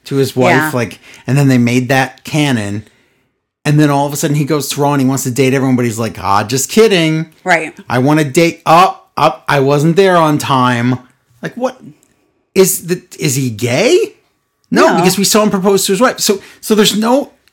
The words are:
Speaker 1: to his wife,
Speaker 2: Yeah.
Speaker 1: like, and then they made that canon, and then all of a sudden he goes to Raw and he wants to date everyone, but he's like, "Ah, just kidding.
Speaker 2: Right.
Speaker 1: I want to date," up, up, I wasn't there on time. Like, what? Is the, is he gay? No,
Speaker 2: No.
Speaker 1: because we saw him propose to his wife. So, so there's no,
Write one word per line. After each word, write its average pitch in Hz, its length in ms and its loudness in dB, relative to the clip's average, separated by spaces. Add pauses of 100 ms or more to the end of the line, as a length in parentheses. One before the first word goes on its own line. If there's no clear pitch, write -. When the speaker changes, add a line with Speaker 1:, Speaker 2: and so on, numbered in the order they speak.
Speaker 1:
to 139 120 -6
his 135 200 0
wife, 127 180 2
Speaker 2:
Yeah. 156 200 0
Speaker 1:
like, 117 240 -6 (280)
and 127 120 0
then 143 100 2
they 127 80 4
made 120 320 0
that 131 360 -2
canon, 110 600 -2 (800)
and 147 160 2
then 147 100 2
all 143 160 0
of 147 60 -6
a 151 40 -8
sudden 147 200 -2
he 151 80 -2
goes 139 260 -4
to 139 120 -8
Raw 143 100 2
and 143 80 0
he 131 80 2
wants 135 140 -2
to 131 80 -4
date 131 240 0
everyone, 131 220 0
but 123 100 0
he's 110 140 -4
like, 110 200 -6
"Ah, 98 220 0
just 123 260 -4
kidding. 165 640 2 (120)
Speaker 2:
Right. 160 300 -2 (140)
Speaker 1:
I 127 120 0
want 147 200 2
to 156 80 0
date," 170 380 0
up, 175 500 2
up, - 320 -2
I 143 120 0
wasn't 147 360 2
there 190 200 4
on 156 200 2
time. 127 640 0 (420)
Like, - 160 -14
what? 247 240 -8 (720)
Is 185 340 0
the, 175 140 -4 (160)
is 143 180 -4
he 135 140 -2
gay? 151 680 0 (540)
No, 220 180 2
Speaker 2:
No. 185 80 2
Speaker 1:
because 180 200 0
we 196 80 0
saw 208 200 2
him 208 60 2
propose 196 360 0
to 202 60 -2
his 190 100 -2
wife. 254 180 0
So, 202 220 -2 (180)
so - 140 -2
there's 208 240 2
no, 240 340 -2 (200)